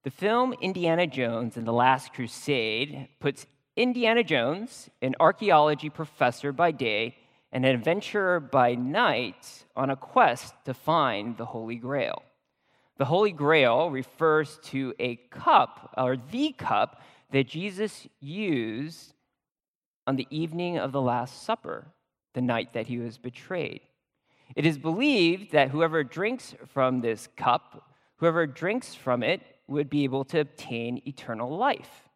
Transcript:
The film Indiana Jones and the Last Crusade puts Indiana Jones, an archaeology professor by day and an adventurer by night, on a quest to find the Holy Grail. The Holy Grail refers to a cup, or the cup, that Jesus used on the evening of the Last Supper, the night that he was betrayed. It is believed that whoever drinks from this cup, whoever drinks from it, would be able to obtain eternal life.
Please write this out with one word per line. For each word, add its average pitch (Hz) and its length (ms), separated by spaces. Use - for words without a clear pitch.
The 135 60
film 233 480
Indiana 175 480
Jones 117 480
and 113 100
the 113 60
Last 127 420
Crusade 131 920
puts - 260
Indiana 240 480
Jones, 156 680
an 131 160
archaeology 156 720
professor 143 640
by 165 180
day 113 460
and 127 160
an 135 80
adventurer 180 640
by 123 380
night, 127 880
on 135 160
a 135 60
quest 139 580
to 131 100
find 120 640
the 117 100
Holy 113 280
Grail. 123 480
The 135 80
Holy 190 260
Grail 147 580
refers 151 760
to 135 340
a 123 160
cup, - 840
or 127 180
the 240 360
cup, - 500
that 135 160
Jesus 190 580
used 147 920
on 135 80
the 131 160
evening 170 480
of 127 140
the 139 100
Last 120 400
Supper, - 460
the 127 100
night 117 320
that 117 120
he 123 120
was 117 200
betrayed. - 600
It 147 120
is 156 120
believed 185 720
that 139 200
whoever 160 340
drinks 208 500
from 127 320
this 113 360
cup, - 540
whoever 165 280
drinks 185 480
from 123 300
it, 170 180
would 143 220
be 147 140
able 135 200
to 170 140
obtain 120 680
eternal 123 480
life. - 600